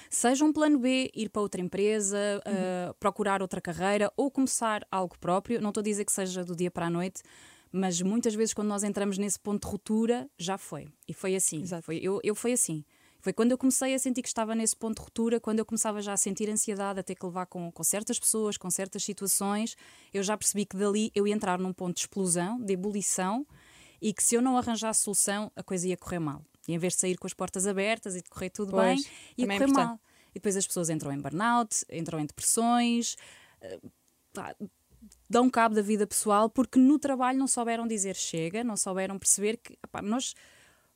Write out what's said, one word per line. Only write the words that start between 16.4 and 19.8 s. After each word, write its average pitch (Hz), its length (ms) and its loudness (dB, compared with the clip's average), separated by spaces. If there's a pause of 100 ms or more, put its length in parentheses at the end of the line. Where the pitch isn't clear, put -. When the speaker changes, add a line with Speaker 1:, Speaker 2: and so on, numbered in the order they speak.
Speaker 1:
ansiedade, 202 500 -2
a 190 40 -6
ter 185 120 -8
que 185 120 -10
levar 180 180 -6
com, 175 260 -8
com 165 140 -8
certas 214 340 0
pessoas, 214 380 0
com 180 140 -8
certas 190 340 -4
situações, 202 720 -2 (380)